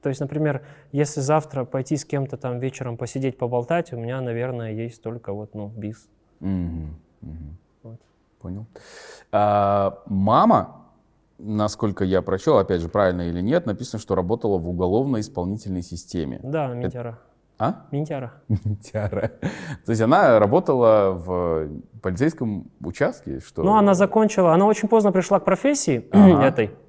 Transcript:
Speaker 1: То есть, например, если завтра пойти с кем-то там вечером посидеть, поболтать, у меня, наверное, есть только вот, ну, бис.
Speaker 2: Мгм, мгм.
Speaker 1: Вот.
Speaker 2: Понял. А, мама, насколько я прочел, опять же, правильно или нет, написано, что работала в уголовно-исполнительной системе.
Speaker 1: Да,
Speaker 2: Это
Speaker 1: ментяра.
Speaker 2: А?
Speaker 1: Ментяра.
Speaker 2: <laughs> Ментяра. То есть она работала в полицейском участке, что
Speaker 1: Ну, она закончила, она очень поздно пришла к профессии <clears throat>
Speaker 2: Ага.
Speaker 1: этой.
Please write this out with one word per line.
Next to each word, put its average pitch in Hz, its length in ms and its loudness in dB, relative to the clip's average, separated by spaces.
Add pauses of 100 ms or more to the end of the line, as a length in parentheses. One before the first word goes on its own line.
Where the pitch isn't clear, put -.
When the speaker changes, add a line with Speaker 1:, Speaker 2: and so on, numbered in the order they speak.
Speaker 1:
То 143 80 -2
есть, 135 120 -6
например, 147 400 -2 (320)
если 147 280 -2
завтра 147 440 0
пойти 135 320 -4
с - 80 -8
кем-то 135 320 -6
там 123 220 -6
вечером 127 380 -8
посидеть, 131 400 -6
поболтать, 123 560 -4
у 123 40 -10
меня, 120 240 -6
наверное, 120 520 -6
есть 113 300 -10
только 113 300 -10
вот, 104 200 -12
ну, 104 140 -10
бис. 107 400 -12 (320)
Speaker 2:
Мгм, 82 560 -6 (260)
мгм. 80 360 -16 (260)
Speaker 1:
Вот. 117 160 -20 (420)
Speaker 2:
Понял. 98 240 -12 (680)
А, 101 760 2
мама, 113 760 2 (580)
насколько 104 680 -2
я 92 160 4
прочел, 98 380 2
опять 92 220 0
же, 85 60 -4
правильно 90 360 2
или 85 180 -4
нет, 139 240 0
написано, 110 340 -6
что 101 160 -2
работала 98 420 0
в 85 120 -4
уголовно-исполнительной 95 1120 -2
системе. 82 600 -8
Speaker 1:
Да, 147 240 -6
Speaker 2:
Это 123 80 -8
Speaker 1:
ментяра. 120 440 -8 (400)
Speaker 2:
А? 143 320 -4
Speaker 1:
Ментяра. 143 400 -6 (100)
Speaker 2:
<laughs> - 60 -20
Ментяра. 104 840 -4 (540)
То 117 60 -4
есть 110 100 0
она 131 380 6
работала 110 720 4
в 87 560 -2 (340)
полицейском 107 680 -4 (120)
участке, - 600 -6
что - 220 -8
Speaker 1:
Ну, 196 120 4
она 202 200 6
закончила, 196 580 4
она 185 120 6
очень 214 220 2
поздно 208 240 4
пришла 185 280 2
к - 60 -4
профессии 185 640 0
<clears throat> - 20 -10
Speaker 2:
Ага. 185 360 8
Speaker 1:
этой. 110 220 0 (200)